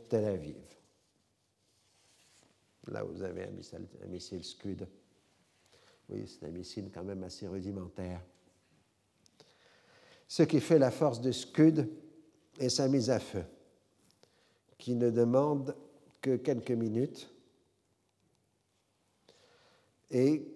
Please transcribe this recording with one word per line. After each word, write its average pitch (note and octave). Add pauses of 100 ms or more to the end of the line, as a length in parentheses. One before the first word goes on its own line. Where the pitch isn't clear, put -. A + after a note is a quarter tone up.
Tel A2
Aviv. D#2 (2250)
Là, -
vous F#2
avez F#2
un G2
missile, F#2 (160)
un F#2+
missile F2+
Scud. F#2+ (1200)
Oui, G#2
c'est -
un D#2
missile F#2+
quand F2
même F#2+
assez F#2
rudimentaire. F2+ (2000)
Ce E3
qui D3+
fait E3
la C3
force B2
du B2+
Scud D#3 (720)
est C3
sa C3+
mise C3
à A2+
feu, - (1400)
qui B2
ne A#2+
demande C3 (460)
que C3
quelques B2
minutes, A#2 (2750)
et C#3 (120)